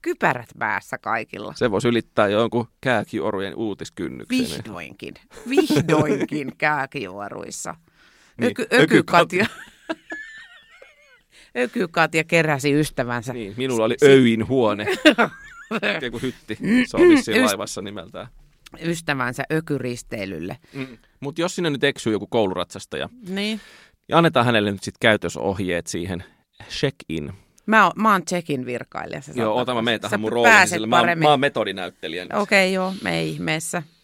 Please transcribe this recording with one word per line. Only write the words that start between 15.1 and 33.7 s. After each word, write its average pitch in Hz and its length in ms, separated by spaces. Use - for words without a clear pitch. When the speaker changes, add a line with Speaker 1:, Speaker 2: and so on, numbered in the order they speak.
Speaker 1:
<laughs> - 580
Speaker 2:
Joku 120 200
hytti. 120 360
Se - 100
on 349 120
vissiin 247 280
Speaker 1:
Yst-, 127 100
Speaker 2:
laivassa 101 360
nimeltään. 101 440
Speaker 1:
Ystävänsä 143 640
ökyristeilylle. 120 1040
Speaker 2:
Mm. 131 260
Mut 139 180
jos 170 160
sinne 170 160
nyt 139 140
eksyy 127 280
joku 101 140
kouluratsastaja, 92 840
Speaker 1:
Niin. 202 320
Speaker 2:
ja 156 100
annetaan 143 280
hänelle 104 260
nyt 95 100
sit - 180
käytösohjeet 90 840
siihen 87 380
check-in. 80 640
Speaker 1:
Mä 214 180
oon, 170 120
mä 214 160
oon 185 120
check-in 160 420
virkailija, 123 560
sä 147 120
Speaker 2:
Joo, 110 200
Speaker 1:
saat 123 80
Speaker 2:
ota, 123 120
mä 113 80
menen 113 180
tähän - 100
Speaker 1:
sä - 80
Speaker 2:
mun 110 140
rooliin 233 200
Speaker 1:
pääset 180 220
Speaker 2:
sille. 110 120
Mä 117 100
oon, 170 60
Speaker 1:
paremmin. 165 240
Speaker 2:
mä 151 40
oon 139 100
metodinäyttelijä 98 840
nyt. - 100
Speaker 1:
Okei, 202 380
joo, 185 300
me 170 160
ei 160 120
ihmeessä. 160 520